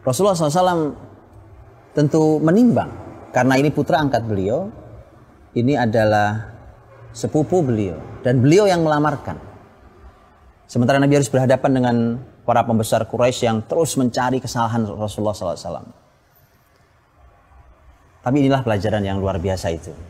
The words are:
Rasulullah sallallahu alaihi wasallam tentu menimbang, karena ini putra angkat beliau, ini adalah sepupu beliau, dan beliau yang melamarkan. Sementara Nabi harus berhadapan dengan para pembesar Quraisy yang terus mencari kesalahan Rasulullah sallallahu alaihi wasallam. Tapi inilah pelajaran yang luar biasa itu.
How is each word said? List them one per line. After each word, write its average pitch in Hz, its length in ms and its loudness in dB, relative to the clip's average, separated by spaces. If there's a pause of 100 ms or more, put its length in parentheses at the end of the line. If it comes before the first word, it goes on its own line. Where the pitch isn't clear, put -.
Rasulullah 185 320 2
sallallahu 165 160 0
alaihi 180 160 2
wasallam 175 180 0 (1080)
tentu 156 480 2
menimbang, 160 480 2 (480)
karena 131 240 4
ini 147 80 2
putra 156 320 0
angkat 123 240 -2
beliau, 110 480 -4 (800)
ini 123 240 0
adalah 107 800 0 (560)
sepupu 151 480 0
beliau, 107 400 -2 (240)
dan 127 160 2
beliau 156 240 6
yang 180 160 2
melamarkan. 147 560 -2 (1300)
Sementara 127 320 0
Nabi 143 240 4
harus 139 80 0
berhadapan 131 480 2
dengan 123 200 0 (520)
para 117 160 4
pembesar 113 400 0
Quraisy 123 400 0
yang 110 240 0
terus 165 320 -2
mencari 127 400 0
kesalahan 117 480 -4
Rasulullah 104 480 -6
sallallahu 85 240 -6
alaihi - 80 -14
wasallam. 82 180 -12 (2500)
Tapi 127 160 0
inilah 135 240 2
pelajaran 107 400 0
yang 98 160 -4
luar 95 160 -2
biasa 92 320 -4
itu. 82 240 -8 (180)